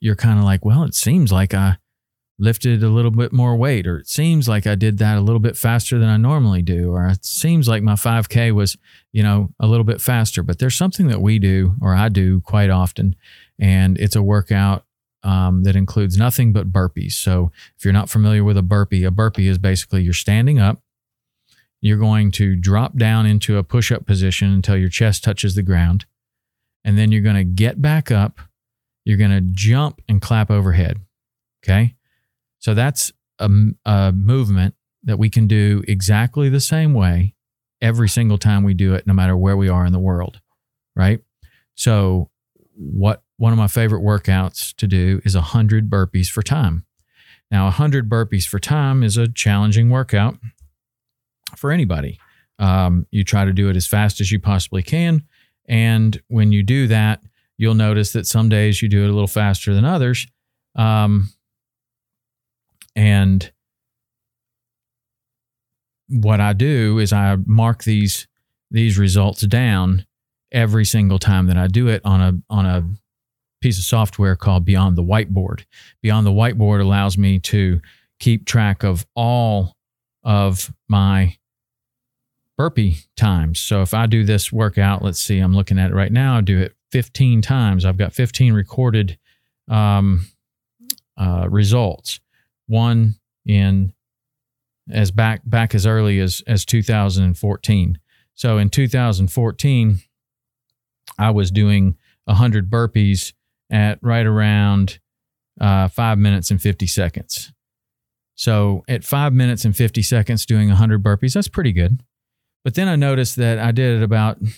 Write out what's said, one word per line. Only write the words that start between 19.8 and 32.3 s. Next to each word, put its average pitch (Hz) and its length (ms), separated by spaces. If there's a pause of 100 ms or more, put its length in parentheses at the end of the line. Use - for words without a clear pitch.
you're 87 120
standing 120 460
up, 98 220 (1000)
you're 107 160
going 107 340
to 98 240
drop 98 400
down 110 300
into 104 320
a 95 80
push-up 117 400
position 95 480
until 95 240
your 92 100
chest 104 380
touches 98 300
the 101 80
ground, 87 420 (800)
and 101 120
then 110 140
you're 107 100
gonna 101 220
get 95 380
back 151 300
up, 104 280 (640)
you're 107 140
gonna 98 240
jump 104 640
and 98 140
clap 110 280
overhead, 95 520 (600)
okay? 107 340 (640)